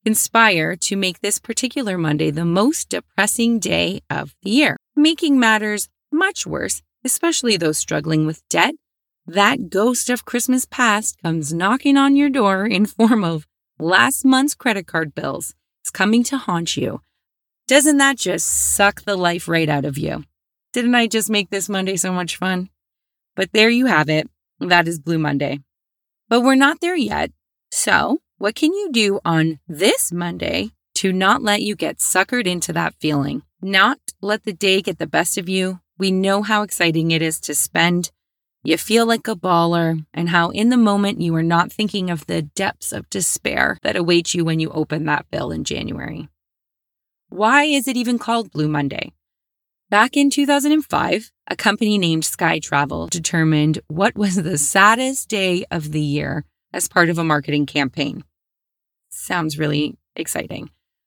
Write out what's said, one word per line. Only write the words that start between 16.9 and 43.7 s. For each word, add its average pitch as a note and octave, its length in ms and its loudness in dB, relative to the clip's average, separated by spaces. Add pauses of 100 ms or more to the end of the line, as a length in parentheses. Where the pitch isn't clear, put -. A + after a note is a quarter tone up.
Doesn't C#4+ 320 4
that C#4 200 2
just F3+ 280 -4
suck - 560 0
the G3+ 140 -2
life E3+ 320 -2
right E3 200 0
out C#3+ 160 0
of C#3 120 -4
you? D3+ 280 -6 (480)
Didn't B3 220 2
I A#3 120 4
just A3 240 -2
make G#3 200 0
this G3 180 -4
Monday F#3+ 280 -2
so F#3 160 -2
much F3+ 240 -4
fun? F#3 320 -4 (640)
But F#3+ 180 -4
there A3 180 4
you B3 160 2
have D#3 220 2
it. D#3 200 0 (300)
That F3 280 2
is E3 140 -6
Blue E3 180 -2
Monday. C#3+ 420 -2 (680)
But A#3+ 140 4
we're C4 120 6
not C#4 260 2
there F4 160 -2
yet. G#3 340 -2 (400)
So G3+ 480 2 (180)
what G3+ 200 -2
can D#4+ 180 2
you G4+ 160 -4
do G#3 340 2
on D#3+ 420 0
this F#3 460 0
Monday F3 600 -4 (240)
to F#3+ 160 0
not F#3+ 300 2
let G#3 200 0
you G#3 140 -4
get - 220 -6
suckered G#3 480 0
into F3 280 -4
that E3 260 -2
feeling? C#3+ 420 -2 (200)
Not G3 380 2 (200)
let G3+ 220 -2
the G#3 100 -6
day F#3+ 300 0
get F3 160 -6
the D#3 80 -6
best E3 320 0
of F3 100 -8
you. F#3 320 -2 (160)
We F#3+ 140 0
know G3 320 2
how G#3 200 0
exciting E3 480 0
it D#3+ 100 2
is D#3+ 200 -2
to - 140 -8
spend. F3 560 0 (540)
You D#3+ 140 2
feel A#3 280 2
like A3+ 220 0
a A3 80 -4
baller E3+ 760 2
and E3+ 180 -2
how E3+ 180 2
in A3 220 2
the B3 80 4
moment G3+ 420 2
you E3 140 0
are D#3+ 80 0
not E3+ 280 2
thinking G3+ 380 -4
of E3 180 -6
the E3 140 -4
depths - 500 -6
of - 200 -10
despair C#3 720 -2